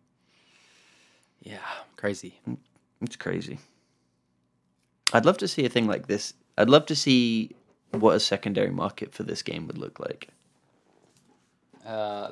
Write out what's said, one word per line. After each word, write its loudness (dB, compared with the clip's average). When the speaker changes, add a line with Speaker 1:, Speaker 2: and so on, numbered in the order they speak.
Speaker 1:
Yeah, -18
crazy. -6
Speaker 2:
It's -8
crazy. -6
I'd 4
love 4
to -2
see -2
a 0
thing 2
like -2
this. -4
I'd 6
love 8
to -2
see 2
what 6
a 4
secondary 0
market -6
for -8
this -6
game -8
would -12
look -12
like. -10
Speaker 1:
Uh, -6